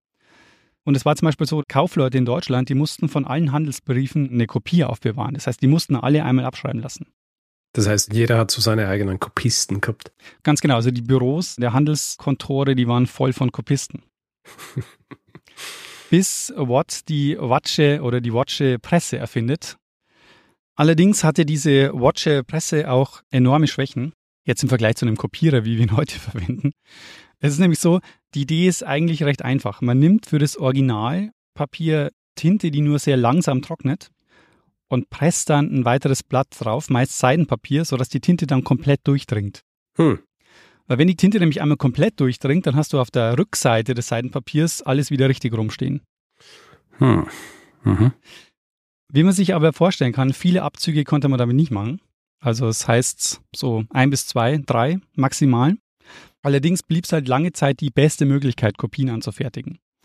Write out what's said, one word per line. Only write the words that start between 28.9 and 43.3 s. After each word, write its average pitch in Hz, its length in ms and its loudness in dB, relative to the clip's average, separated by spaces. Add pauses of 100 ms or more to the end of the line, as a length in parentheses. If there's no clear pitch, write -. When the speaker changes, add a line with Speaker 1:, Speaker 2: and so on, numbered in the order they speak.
Speaker 1:
recht 143 200 -2
einfach. 127 380 -2
Man 123 160 2
nimmt 170 300 4
für 156 100 -2
das 143 180 0
Originalpapier 143 1600 -2 (240)
Tinte, 180 340 2
die 147 120 0
nur 147 180 2
sehr 139 180 2
langsam 131 460 2
trocknet - 480 -6 (760)
und 127 220 -2
presst - 400 -2
dann 147 240 2
ein 131 120 0
weiteres 131 360 0
Blatt 131 260 -2 (120)
drauf, 113 320 -4
meist 123 260 0
Seidenpapier, 139 640 0
sodass 131 260 -2
die 131 120 -4
Tinte 175 240 2
dann 135 180 0
komplett 139 420 0
durchdringt. 107 580 -2 (320)
Speaker 2:
Hm. 156 240 2 (680)
Speaker 1:
Weil 123 140 0
wenn 156 80 6
die 185 80 2
Tinte 202 240 4
nämlich 160 200 2
einmal 147 180 0
komplett 143 420 0
durchdringt, 135 480 0
dann 127 80 0
hast 151 180 0
du 143 60 2
auf 123 100 -2
der 120 280 0